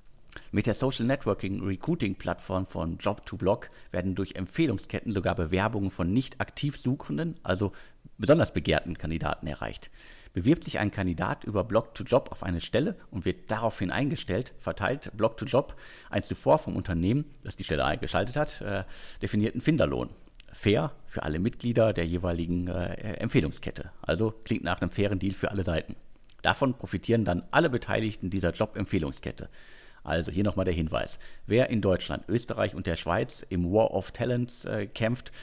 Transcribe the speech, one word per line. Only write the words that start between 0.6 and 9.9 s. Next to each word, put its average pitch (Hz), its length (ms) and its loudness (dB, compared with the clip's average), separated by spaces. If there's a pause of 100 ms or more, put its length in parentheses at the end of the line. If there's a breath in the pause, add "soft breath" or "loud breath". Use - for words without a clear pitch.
der 107 80 4
Social 131 300 0
Networking 104 560 0
Recruiting 98 540 0
Plattform 92 520 -2
von 82 320 -4
Job - 280 -2
to - 100 -8
Block 98 320 2 (220 loud breath)
werden 92 240 0
durch 95 220 -4
Empfehlungsketten 107 760 0
sogar 92 220 2
Bewerbungen 95 560 2
von 87 220 0
nicht 131 280 0
aktiv - 380 -2
Suchenden, 147 640 -2
also 95 300 0 (440 loud breath)
besonders 160 380 6
begehrten 80 420 2
Kandidaten 78 520 -2
erreicht. - 420 -6 (420 loud breath)